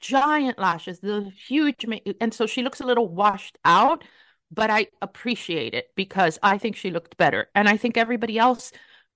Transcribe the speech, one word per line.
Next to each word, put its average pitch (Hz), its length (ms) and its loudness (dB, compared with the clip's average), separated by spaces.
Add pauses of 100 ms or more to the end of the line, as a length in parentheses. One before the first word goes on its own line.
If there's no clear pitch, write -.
giant 277 580 0
lashes, 175 400 -4
the 202 320 -6 (160)
huge 294 400 -2
ma-, 220 120 -6 (220)
and 226 140 -2
so 220 120 -2
she 233 160 -4
looks - 180 -6
a 269 60 -8
little 233 220 2
washed 196 560 -2
out, 226 380 4 (480)
but 220 200 0
I 214 180 0 (140)
appreciate 175 720 -6
it - 200 -8
because 190 480 0
I 202 160 4
think 214 160 -4
she - 160 -8
looked - 260 -8
better. 139 380 2
And 208 140 4
I 208 80 4
think 226 200 -2
everybody 226 440 -2
else, 247 320 0 (440)